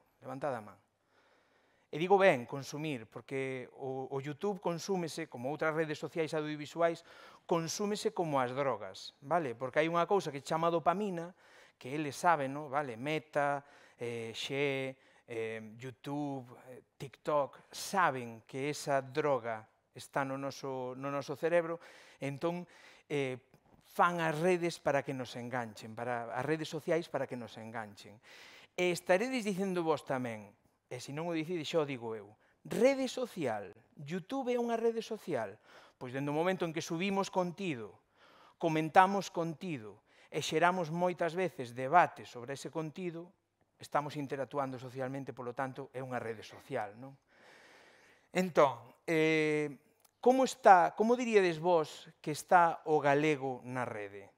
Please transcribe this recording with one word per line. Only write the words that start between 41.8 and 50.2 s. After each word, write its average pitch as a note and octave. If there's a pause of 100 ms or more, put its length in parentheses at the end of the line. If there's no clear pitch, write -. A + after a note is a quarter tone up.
sobre B2+
ese C#3+
contido, E3+ (460)
estamos D3
interactuando C3+
socialmente, C3
polo A#2+
tanto, C3
é B2+
unha B2+
rede A2
social, G#2+
non? C3+ (1160)
Entón, D#3 (280)
eh, D#3 (440)